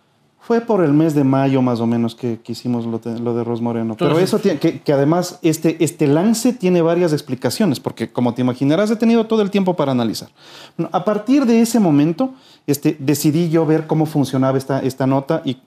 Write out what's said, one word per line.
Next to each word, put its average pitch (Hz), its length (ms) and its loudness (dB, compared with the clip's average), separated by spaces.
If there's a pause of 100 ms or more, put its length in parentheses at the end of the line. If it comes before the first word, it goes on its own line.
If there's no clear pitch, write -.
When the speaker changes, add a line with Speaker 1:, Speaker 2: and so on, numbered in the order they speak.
(400)
Speaker 1:
Fue 233 200 -2
por 214 240 0
el 143 80 2
mes 151 240 2
de 147 80 2
mayo, 135 380 2
más 123 180 0
o 117 80 -2
menos, 117 280 -2
que, 117 260 -6
que - 100 -12
hicimos 120 340 -6
lo 113 140 -6
de, 117 180 -8
lo 120 160 -4
de 120 80 -2
Arroz 117 200 -4
Moreno. 113 360 -4
Pero 147 140 0
Speaker 2:
Entonces 160 180 2
Speaker 1:
eso 208 100 0
tiene 180 200 -2
que, 160 220 -2
que 151 100 -2
además, 156 500 0
este, 160 400 0
este 151 240 -2
lance 208 460 2
tiene 180 300 2
varias 170 320 2
explicaciones, 135 680 -2
porque, - 320 -8
como 123 220 -2
te 127 80 -6
imaginarás, 143 500 0
he 226 60 -2
tenido 226 280 2
todo 220 160 0
el 196 100 -2
tiempo 185 260 0
para 135 160 0
analizar. 117 340 -4 (500)
Bueno, 165 140 -6
a 185 140 -2
partir 226 400 0
de 233 160 4
ese 226 180 0
momento, 170 540 0 (340)
este, 151 320 -2
decidí 151 500 0
yo 165 160 2
ver 156 220 0
cómo 156 180 0
funcionaba 135 520 0
esta, 135 240 -4
esta 131 260 -2
nota 135 380 -2
y, 131 220 -6